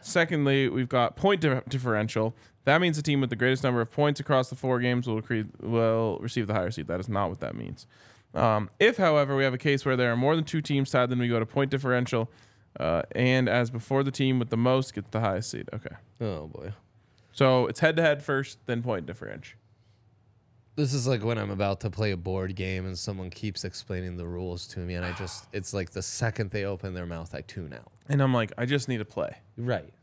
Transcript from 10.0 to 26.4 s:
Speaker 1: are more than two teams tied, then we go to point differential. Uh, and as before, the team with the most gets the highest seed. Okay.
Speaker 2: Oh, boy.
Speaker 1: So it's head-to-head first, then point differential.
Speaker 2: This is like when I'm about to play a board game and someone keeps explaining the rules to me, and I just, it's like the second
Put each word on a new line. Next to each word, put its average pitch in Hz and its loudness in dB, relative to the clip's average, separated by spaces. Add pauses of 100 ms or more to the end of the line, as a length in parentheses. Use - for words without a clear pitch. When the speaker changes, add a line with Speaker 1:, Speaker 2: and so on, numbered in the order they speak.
Speaker 1:
are 117 2
more 135 4
than 160 0
two 156 -2
teams 139 0
tied, 123 4
then 123 0
we 120 2
go 117 2
to 110 0
point 139 0
differential. 123 0 (500)
Uh, 82 2 (100)
and 127 4
as 117 2
before, 127 0
the 139 0
team 131 2
with 113 -4
the 113 0
most 127 2
gets 101 -8
the 110 0
highest 98 0
seed. - -8
Okay. - -10 (260)
Speaker 2:
Oh, 85 -6
boy. 87 -12 (580)
Speaker 1:
So 131 4
it's - -4
head-to-head 156 4
first, 135 -2
then 117 -2
point 107 -4
differential. - -12 (1160)
Speaker 2:
This 143 0
is 131 0
like 123 2
when 117 0
I'm 101 -4
about 98 0
to 107 -2
play 107 0
a 95 -2
board 92 -4
game 92 -4
and 92 -8
someone 95 -8
keeps - -8
explaining 90 -8
the 87 -8
rules 87 -8
to - -10
me, 90 -6
and 87 -4
I 87 -4
just, 90 -10
it's 98 -8
like 95 -4
the 92 -8
second 110 -2